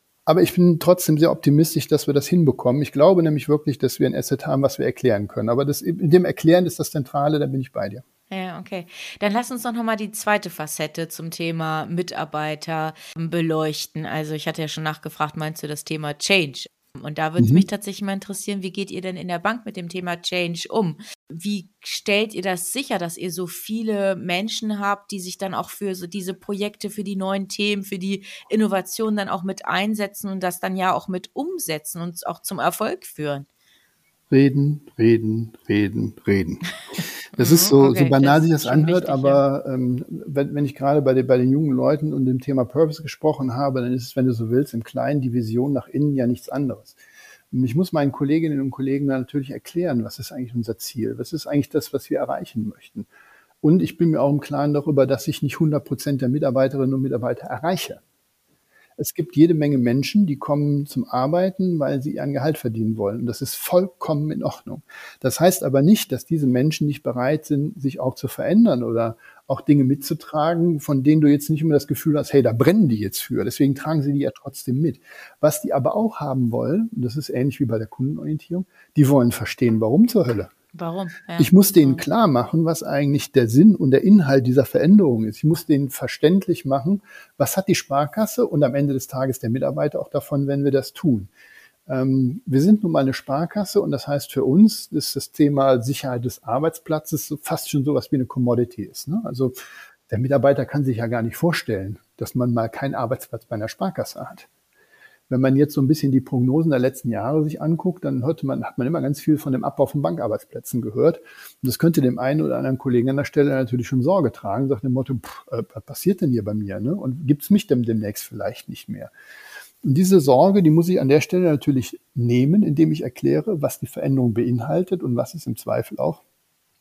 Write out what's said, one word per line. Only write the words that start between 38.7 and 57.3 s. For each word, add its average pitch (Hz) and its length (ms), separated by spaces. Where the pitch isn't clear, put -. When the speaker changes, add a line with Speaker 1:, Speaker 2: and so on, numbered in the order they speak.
Speaker 2:
schon 151 120
Speaker 1:
anhört, 175 220
Speaker 2:
wichtig, - 20
ja. 139 60
Speaker 1:
aber, 139 520
ähm, 127 420
wenn, 143 480
wenn 147 80
ich 135 100
gerade 139 280
bei 131 120
den, 131 120
bei 131 100
den 127 160
jungen 151 180
Leuten 143 420
und 139 120
dem 131 160
Thema 131 240
Purpose 156 380
gesprochen 135 520
habe, 131 280
dann 123 100
ist 127 100
es, - 140
wenn 131 100
du 127 60
so 113 180
willst, 131 240
im 117 80
Kleinen 127 380
die 127 120
Vision 120 400
nach 127 140
innen 143 300
ja 123 100
nichts 120 220
anderes. 131 480
Und 127 100
ich 123 140
muss 180 160
meinen 143 180
Kolleginnen 151 500
und 135 120
Kollegen 139 340
da 135 120
natürlich 135 340
erklären, 131 520
was - 140
ist - 140
eigentlich 123 220
unser 113 240
Ziel, 113 400
was 123 140
ist 156 140
eigentlich 147 220
das, - 240
was - 180
wir - 80
erreichen - 480
möchten. - 400
Und 165 220
ich - 160
bin 170 100
mir 156 120
auch 143 120
im 143 80
Klaren 147 320
darüber, 143 340
dass 135 220
ich - 140
nicht 139 180
hundert 147 240
Prozent 139 380
der 123 80
Mitarbeiterinnen 135 640
und 131 80
Mitarbeiter 123 440